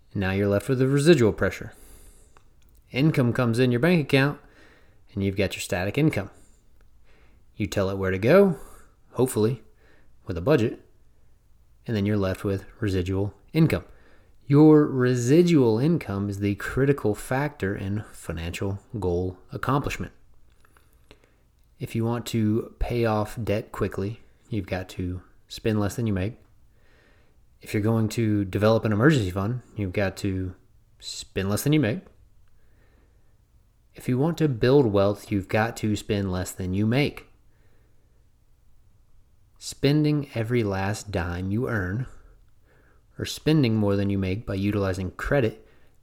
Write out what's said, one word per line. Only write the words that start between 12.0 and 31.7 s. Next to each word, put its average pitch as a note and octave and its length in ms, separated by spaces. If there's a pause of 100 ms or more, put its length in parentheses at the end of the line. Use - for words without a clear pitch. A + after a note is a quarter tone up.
you're G#2 120
left F#2+ 260
with G2 220 (140)
residual F#2+ 540 (200)
income. D3+ 300 (640)
Your D3+ 400
residual B2+ 880
income A#2 500
is G2+ 120
the G2+ 160
critical C3+ 580
factor C3 640
in G2+ 360
financial F2 680 (200)
goal F2+ 380 (140)
accomplishment. - 600 (1700)
If - 160
you A2+ 80
want A#2 240
to A2 520
pay A#2+ 260
off G#2+ 360
debt G#2 300
quickly, G2 500 (280)
you've G2+ 160
got F#2 240
to F2+ 320 (260)
spend G#2+ 320
less G2+ 160
than A#2 120
you G#2 60
make. F#2+ 240 (1200)
If - 140
you're G#2 80
going A2 260
to G#2+ 360
develop G#2 400
an A2 60
emergency A2 380
fund, G2+ 320 (140)
you've F#2+ 180
got F#2+ 240
to F#2+ 380 (440)
spend - 500
less G#2 140
than C#3+ 100